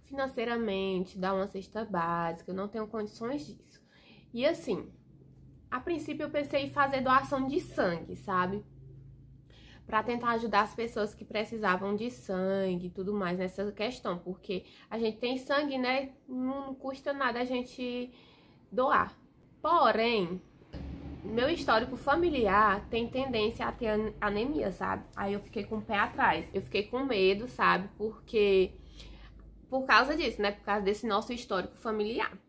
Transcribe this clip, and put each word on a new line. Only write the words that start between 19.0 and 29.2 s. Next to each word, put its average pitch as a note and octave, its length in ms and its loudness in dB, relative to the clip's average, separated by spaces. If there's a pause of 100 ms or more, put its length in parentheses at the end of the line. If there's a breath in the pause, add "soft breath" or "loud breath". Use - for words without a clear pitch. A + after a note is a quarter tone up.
Porém, A3+ 800 4 (800)
meu A#3 260 0
histórico B3+ 480 2
familiar A3 960 4
tem A#3 180 0
tendência A#3 580 0
a A#3 40 -2
ter A3+ 160 -6
an-, G#3+ 340 0
anemia, G#3 520 0
sabe? F#3+ 320 -4 (100)
Aí G3+ 200 -2
eu G#3 60 -4
fiquei G3+ 220 -8
com G#3+ 140 -6
o G#3 60 -6
pé G#3+ 160 0
atrás. G#3 540 2
Eu F#3+ 100 -2
fiquei G3+ 220 -2
com C4 200 -4
medo, G3+ 420 4
sabe? F#3 500 2
Porque, G3+ 760 4 (1000 loud breath)